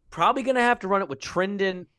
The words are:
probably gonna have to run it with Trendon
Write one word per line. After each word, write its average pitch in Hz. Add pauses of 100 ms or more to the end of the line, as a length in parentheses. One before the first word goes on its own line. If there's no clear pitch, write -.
probably 226
gonna 254
have 240
to 190
run 196
it 160
with 135
Trendon 190 (140)